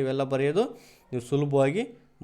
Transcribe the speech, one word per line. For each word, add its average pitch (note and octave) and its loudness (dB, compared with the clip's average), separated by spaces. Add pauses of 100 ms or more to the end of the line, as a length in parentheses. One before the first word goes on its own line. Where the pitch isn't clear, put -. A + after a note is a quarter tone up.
ಇವೆಲ್ಲ C3+ 0 (100)
ಬರೆಯೋದು D3 2 (460)
ನೀವು B2 -4
ಸುಲಭವಾಗಿ C#3+ 2 (400)